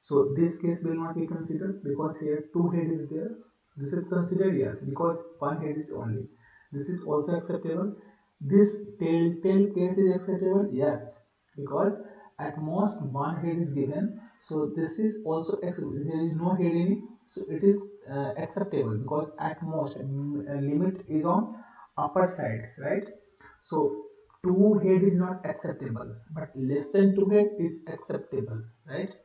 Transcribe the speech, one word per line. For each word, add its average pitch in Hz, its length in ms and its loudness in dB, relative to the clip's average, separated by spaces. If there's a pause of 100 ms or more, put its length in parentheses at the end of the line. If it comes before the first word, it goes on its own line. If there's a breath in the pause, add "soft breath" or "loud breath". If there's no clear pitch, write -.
So 139 340 4
this 170 240 2
case 170 240 -2
will 165 120 -2
not 165 200 -4
be 160 120 -2
considered 160 560 -6
because 151 360 -4
here 151 340 -2
two 175 160 4
head 170 200 0
is 143 200 -4
there. 165 220 -6 (460)
This 139 160 -6
is 170 140 -4
considered, 185 500 2
yes, - 260 0
because 160 400 -2 (160)
one 156 220 -2
head 151 160 -4
is 151 140 -8
only. 113 360 -4 (440 soft breath)
This 143 180 -6
is 180 140 -4
also 151 320 0
acceptable. 170 600 -2 (440 loud breath)
This 202 380 6 (220)
tail, 170 440 2
tail 196 300 6
case 180 240 2
is 185 180 6
acceptable, 190 560 2
yes, - 480 -2 (360)
because 143 380 0 (460 loud breath)
at 151 220 -6
most 175 420 -2
one 143 400 -2
head 170 140 -2
is 151 160 -2
given. - 460 -2 (200 loud breath)
So 156 360 -4
this 160 240 -4
is 214 260 0
also 165 320 -2
acceptable. 175 460 -4
There 160 220 -2
is 160 80 -2
no 180 220 2
head 175 160 2
in 175 220 2
it, 226 40 0 (300)
so 196 220 -10
it 160 140 -4
is, 202 200 6 (280)
uh, 143 260 -2
acceptable 139 600 -2
because 151 320 -2 (100)
at 165 220 -4
most, 156 380 -4
mm, 143 500 -6
uh, 143 100 -4
limit 160 480 0
is 156 160 0
on 196 320 2 (420 loud breath)
upper 180 300 2
side, 113 520 -4
right? 147 240 -2 (580 loud breath)
So - 440 -2 (380)
two 190 360 6
head 185 240 6
is 196 100 6
not 180 320 0
acceptable, 113 680 -8 (160)
but 156 240 -10
less 135 320 -2
than 196 280 6
two 196 140 4
head 208 300 6
is 165 280 -2
acceptable, 113 760 -6 (260)
right? 175 220 -6 (140)